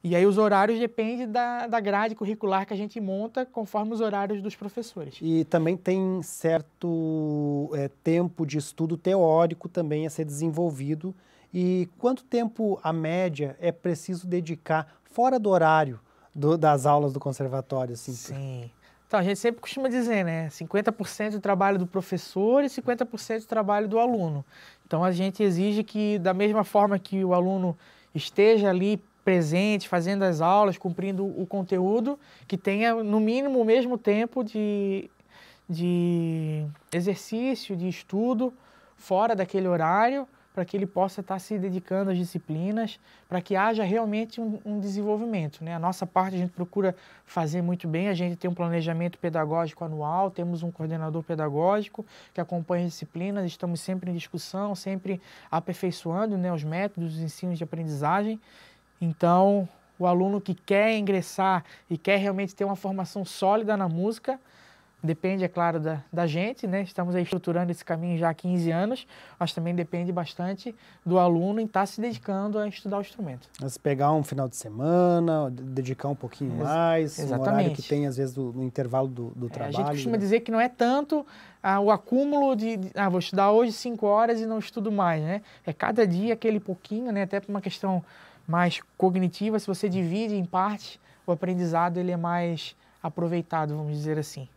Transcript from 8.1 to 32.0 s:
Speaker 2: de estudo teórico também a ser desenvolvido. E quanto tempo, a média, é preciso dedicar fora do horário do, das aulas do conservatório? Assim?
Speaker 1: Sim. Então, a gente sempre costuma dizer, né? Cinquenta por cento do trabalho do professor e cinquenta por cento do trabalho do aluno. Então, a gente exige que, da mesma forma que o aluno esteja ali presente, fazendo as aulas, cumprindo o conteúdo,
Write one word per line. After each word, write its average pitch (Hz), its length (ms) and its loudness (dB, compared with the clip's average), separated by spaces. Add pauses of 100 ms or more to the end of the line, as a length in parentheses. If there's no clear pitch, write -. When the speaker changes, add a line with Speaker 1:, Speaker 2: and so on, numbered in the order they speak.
Speaker 2:
de 147 140 -2
estudo 165 380 -4
teórico 170 680 4
também 156 380 -2
a 151 60 -4
ser 160 120 -6
desenvolvido. 156 920 -2 (360)
E 180 460 0
quanto 254 260 0
tempo, 226 600 -2
a 160 100 0
média, 160 680 -2
é 170 120 2
preciso 175 560 -4
dedicar 165 600 -2 (180)
fora 254 340 2
do 208 100 0
horário 156 500 6 (360)
do, 151 200 4
das 147 300 4
aulas 147 260 4
do 139 80 -6
conservatório? 131 760 -4
Assim? 123 200 -10
Speaker 1:
Sim. 131 580 -10 (360)
Então, 208 120 2
a 180 40 2
gente 196 160 0
sempre 233 200 0
costuma 262 300 -4
dizer, 233 340 0
né? 165 280 -4
Cinquenta 202 400 -2
por 208 160 -8
cento 214 260 -6
do 208 80 -4
trabalho 196 380 2
do 180 80 -2
professor 190 760 0
e 269 60 0
cinquenta 240 380 -2
por 220 120 -12
cento 220 220 -6
do 220 60 -20
trabalho 208 400 0
do 214 100 0
aluno. 190 480 0 (400)
Então, 165 180 0
a 185 80 4
gente 190 300 0
exige 208 420 2
que, 208 360 0
da 185 120 2
mesma 208 320 2
forma 202 360 4
que 190 260 -2
o 180 80 4
aluno 185 420 2 (380)
esteja 202 560 6
ali 196 320 2 (220)
presente, 185 640 2
fazendo 185 320 0
as 180 180 2
aulas, 190 380 6
cumprindo 190 480 -2
o 190 220 -4
conteúdo, 202 720 0 (280)